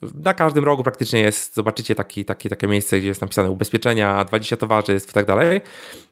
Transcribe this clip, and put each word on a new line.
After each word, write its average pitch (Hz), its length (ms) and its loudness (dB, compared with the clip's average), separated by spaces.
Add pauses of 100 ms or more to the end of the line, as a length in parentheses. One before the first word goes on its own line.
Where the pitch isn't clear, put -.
(140)
na 151 200 0
każdym 147 300 2
rogu 143 180 2
praktycznie 120 380 0
jest, - 340 0
zobaczycie 110 400 -2
taki, 101 300 -6
taki, - 240 -6
takie 101 180 -4
miejsce, 101 320 2
gdzie 95 100 -2
jest 98 120 -4
napisane 98 300 0
ubezpieczenia, 101 760 0
dwadzieścia 110 320 -2
towarzystw 107 540 0
i - 40 -12
tak 101 120 2
dalej. 165 340 4 (520)